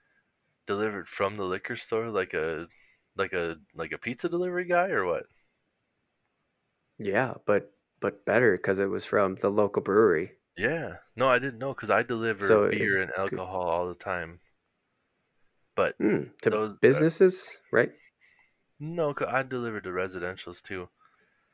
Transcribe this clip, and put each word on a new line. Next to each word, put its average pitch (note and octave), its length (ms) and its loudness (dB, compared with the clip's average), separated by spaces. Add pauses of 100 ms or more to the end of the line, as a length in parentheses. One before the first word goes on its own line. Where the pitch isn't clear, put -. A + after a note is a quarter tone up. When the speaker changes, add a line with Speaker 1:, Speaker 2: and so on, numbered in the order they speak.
(680)
Speaker 1:
delivered G#2 400 -4
from G#2 300 -4
the G2+ 80 -4
liquor F#2+ 320 -6
store, A2+ 320 -4
like F#2+ 240 -2
a, E2 340 -4 (480)
like F#2+ 180 -2
a, E2+ 220 -2 (180)
like D#2 200 -8
a D2 40 -6
pizza B2+ 320 -6
delivery F3+ 360 -4
guy, F3 240 2
or G#2+ 160 0
what? E2 180 -2 (1700)
Speaker 2:
Yeah, A2 380 -2 (100)
but, G#2 260 2 (300)
but - 240 -4
better G#2+ 320 4
'cause G2 220 0
it G2 100 0
was G2 160 -6
from G2 300 2
the G2+ 140 0
local G#2 320 2
brewery. F#2+ 520 4 (240)
Speaker 1:
Yeah. A2+ 400 -4 (180)
No, C3 140 2
I B2 100 4
didn't B2+ 200 -6
know C3+ 140 -6
'cause G#2+ 160 -6
I G#2+ 140 4
deliver A2 440 -2
Speaker 2:
So G#2 180 8
it F#2+ 60 2
Speaker 1:
beer A2 100 0
Speaker 2:
was G2 220 2
Speaker 1:
and - 80 -6
Speaker 2:
good. F2+ 60 -8
Speaker 1:
alcohol F#2 520 -4
all F2 180 0
the F2 80 -8
time. F2 460 -8 (1300)
But F#2 260 0
Speaker 2:
Mm, C#3 400 0
to - 80 0
Speaker 1:
those, G#2+ 240 0
uh, - 80 -20
Speaker 2:
businesses, D#3+ 800 4 (100)
right? B2+ 200 4 (880)
Speaker 1:
No, D#3 340 -2
'ca-, C3+ 160 -4
I C3 140 0
deliver A#2+ 380 -6
to F#2+ 80 -10
residentials F2+ 720 -8
too. F2+ 280 -12 (640)